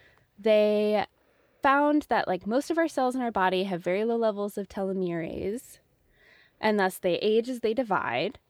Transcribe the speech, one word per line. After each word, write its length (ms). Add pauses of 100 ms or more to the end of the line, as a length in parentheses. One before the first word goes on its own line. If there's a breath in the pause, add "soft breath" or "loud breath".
(380 soft breath)
They 680 (560)
found 480
that, 180
like, 200
most 240
of 60
our 100
cells 280
in 60
our 100
body 340
have 180
very 220
low 100
levels 420
of 120
telomerase, 1120 (800 soft breath)
and 200
thus 180
they 180
age 340
as 100
they 140
divide. 680 (100)